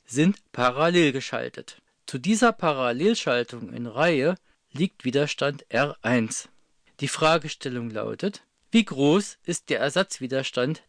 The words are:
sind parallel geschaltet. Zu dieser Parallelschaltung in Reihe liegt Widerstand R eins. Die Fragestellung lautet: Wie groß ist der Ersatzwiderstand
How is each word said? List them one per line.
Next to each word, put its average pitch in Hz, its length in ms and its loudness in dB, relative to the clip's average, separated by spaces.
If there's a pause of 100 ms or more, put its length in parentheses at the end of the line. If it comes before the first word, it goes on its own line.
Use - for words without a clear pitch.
sind 156 320 2 (140)
parallel 147 600 2
geschaltet. - 720 -8 (240)
Zu 135 120 -8
dieser 220 340 2
Parallelschaltung 127 1200 -2
in 120 120 -8
Reihe 147 500 2 (360)
liegt - 320 -4
Widerstand 143 640 -2
R 135 320 -2
eins. 113 480 0 (520)
Die 143 80 -4
Fragestellung 143 840 -2
lautet: 110 540 -6 (260)
Wie 226 140 4
groß 151 600 2
ist - 240 -6
der 127 120 0
Ersatzwiderstand 131 1080 -2